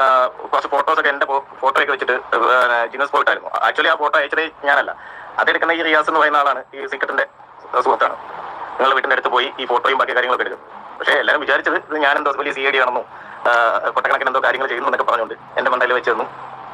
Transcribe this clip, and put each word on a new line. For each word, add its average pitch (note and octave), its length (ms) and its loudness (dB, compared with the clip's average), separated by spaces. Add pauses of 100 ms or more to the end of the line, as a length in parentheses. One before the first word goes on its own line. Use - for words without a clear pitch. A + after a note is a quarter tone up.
ആ, C3 260 4
കുറച്ച് - 420 -4
ഫോട്ടോസ് C#3+ 300 2
ഒക്കെ D3+ 100 2
എന്റെ C#3+ 160 0
ഫോ-, C#3 340 -4
ഫോട്ടോ C3+ 220 2
ഒക്കെ C#3+ 100 0
വെച്ചിട്ട്, - 200 -2
ആ, A#2+ 720 2
ജിനസ് C3 260 -4
പോയിട്ടായിരുന്നു. G#2+ 380 0
Actually D3+ 400 0
ആ D#3+ 60 4
ഫോട്ടോ D3+ 240 0
അയച്ചത് D3+ 320 -2 (120)
ഞാനല്ല, C3+ 320 2 (440)
അതെടുക്കുന്ന E3 340 4
ഈ E3 100 0
റിയാസ് D#3 260 2
എന്ന് D#3+ 100 2
പറയുന്ന D3+ 180 4
ആളാണ്, C#3 260 2 (120)
ഈ C#3 100 -8
സീക്രട്ടിന്റെ C3+ 400 -2 (560)
സുഹൃത്താണ്. B2+ 320 2
നിങ്ങളുടെ - 840 -4
വീടിന്റെ C3 180 0
അടുത്ത് B2 140 0
പോയി B2+ 320 0
ഈ C3 60 -4
ഫോട്ടോയും A#2+ 320 0
ബാക്കി A#2 180 0
കാര്യങ്ങളൊക്കെ B2 300 0
എടുക്കും. - 400 -12 (140)
പക്ഷേ - 120 0
എല്ലാവരും C#3 300 2
വിചാരിച്ചത് D3+ 340 0
ഇത് D#3 220 -4
ഞാൻ C#3+ 200 2
എന്തോ C#3+ 140 0
വലിയ C#3+ 200 -2
സി C3+ 100 -4
ഐ C#3 100 2
ഡി C#3 60 2
ആണെന്നോ, B2 260 2 (460)
ആ, A#2 400 4
കൊട്ടക്കണക്കിന് C3 400 0
എന്തോ B2+ 140 0
കാര്യങ്ങൾ C3 240 0
ചെയ്യുന്നു B2 220 -2
എന്നൊക്കെ - 220 0
പറഞ്ഞുകൊണ്ട് A2 460 -4
എന്റെ A#2 140 0
മണ്ടയിൽ B2 220 2
വെച്ച് A#2+ 180 0
തന്നു. A2 120 0 (500)